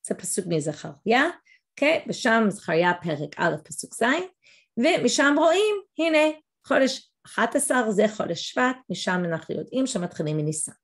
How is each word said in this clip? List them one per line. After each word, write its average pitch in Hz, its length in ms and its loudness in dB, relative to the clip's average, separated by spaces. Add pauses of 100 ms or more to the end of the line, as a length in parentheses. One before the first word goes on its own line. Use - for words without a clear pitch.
זה 196 80 -4
פסוק - 320 -6
מזכריה, 160 760 -2 (480)
אוקיי? - 380 0
ושם 226 400 2
זכריה 175 420 0 (100)
פרק 147 360 -6
א', 165 260 0
פסוק - 320 -14
ז', - 80 0 (760)
ומשם 285 600 2
רואים, 370 380 4 (220)
הנה, 311 400 2 (300)
חודש 269 440 0 (140)
אחת 233 300 -2
עשר 254 360 2
זה 208 160 4
חודש - 440 -6
שבט, 254 240 0 (140)
משם 180 360 -2
אנחנו 165 300 -4
יודעים 254 320 -4
שמתחילים 170 500 -4
מניסן. 151 340 -4 (120)